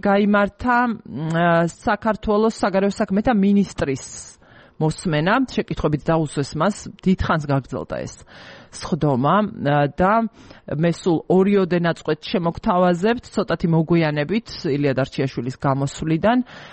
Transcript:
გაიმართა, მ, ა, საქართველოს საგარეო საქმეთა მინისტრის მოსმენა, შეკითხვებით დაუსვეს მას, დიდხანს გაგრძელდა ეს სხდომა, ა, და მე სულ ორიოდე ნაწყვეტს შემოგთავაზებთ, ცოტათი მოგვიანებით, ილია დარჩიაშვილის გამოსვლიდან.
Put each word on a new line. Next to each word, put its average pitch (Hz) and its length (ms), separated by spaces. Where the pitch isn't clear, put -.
გაიმართა, 202 760
მ, 160 400
ა, 170 200
საქართველოს 214 880
საგარეო 196 400
საქმეთა 214 400
მინისტრის 190 680
მოსმენა, 156 600
შეკითხვებით - 580
დაუსვეს 160 540
მას, 185 180
დიდხანს 180 500
გაგრძელდა 131 540
ეს - 140
სხდომა, 143 640
ა, 143 380
და 185 200
მე 165 180
სულ 165 260
ორიოდე 185 500
ნაწყვეტს 160 540
შემოგთავაზებთ, 180 960
ცოტათი - 380
მოგვიანებით, 160 800
ილია 143 300
დარჩიაშვილის 131 580
გამოსვლიდან. 160 880